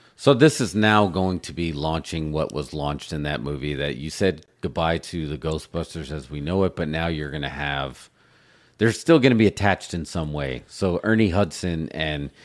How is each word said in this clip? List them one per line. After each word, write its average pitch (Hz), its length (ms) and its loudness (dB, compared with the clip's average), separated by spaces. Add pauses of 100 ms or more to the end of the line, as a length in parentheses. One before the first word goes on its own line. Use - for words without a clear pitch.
(140)
So 139 200 4
this 143 260 6
is 95 140 -2
now 107 320 6
going 92 340 0
to - 140 -12
be 82 180 -2
launching 78 580 -4
what 76 220 -2
was 73 220 -8
launched 73 360 -4
in 76 120 -6
that 73 180 -4
movie 71 320 -6
that 71 240 -4
you 76 140 -10
said 92 340 0 (160)
goodbye 82 380 -2
to 82 280 -8
the 73 120 -6
Ghostbusters 80 720 -6
as 69 160 -10
we 73 140 -8
know 92 220 0
it, 90 120 -2
but 82 120 -4
now 80 180 -2
you're 76 240 -4
gonna 73 180 -6
have, 69 600 -6 (680)
they're 113 160 4
still 165 260 6
gonna 127 160 6
be 110 120 6
attached 98 480 0
in 82 100 -4
some 78 300 -4
way. 67 320 -6
So 90 360 0
Ernie 110 280 4
Hudson 85 600 -2
and 73 360 -4 (160)